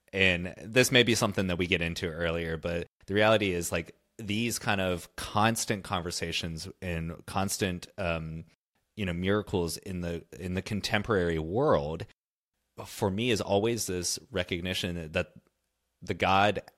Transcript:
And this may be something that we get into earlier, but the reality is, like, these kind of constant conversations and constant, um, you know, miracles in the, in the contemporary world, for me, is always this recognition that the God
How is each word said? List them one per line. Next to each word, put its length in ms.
And 500
this 300
may 100
be 140
something 320
that 100
we 80
get 160
into 260
earlier, 480
but 300
the 80
reality 380
is, 200
like, 220
these 400
kind 220
of 360
constant 680
conversations 840
and 320
constant, 640
um, 460
you 80
know, 80
miracles 640
in 220
the, 240
in 160
the 80
contemporary 760
world, 680
for 240
me, 200
is 120
always 440
this 320
recognition 800
that 200
the 140
God 480